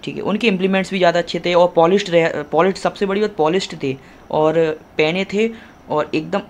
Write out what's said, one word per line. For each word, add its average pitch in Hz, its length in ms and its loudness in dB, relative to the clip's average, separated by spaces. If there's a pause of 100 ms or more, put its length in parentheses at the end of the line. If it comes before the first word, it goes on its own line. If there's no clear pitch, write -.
ठीक - 120 -10
है। 143 60 -8
उनके 214 260 -2
implements 190 420 0
भी 190 80 -4
ज़्यादा 175 200 4
अच्छे 170 220 -4
थे 175 140 -2
और 175 220 4
polished 185 340 4
रह-, 165 320 2
polished, 175 360 0
सबसे 190 280 -2
बड़ी 196 140 -2
बात 208 160 -4
polished 160 460 -2
थे 135 140 -4 (340)
और 156 480 2 (200)
पहने 165 260 0
थे 214 260 -2 (400)
और 151 240 -2
एकदम 165 360 -2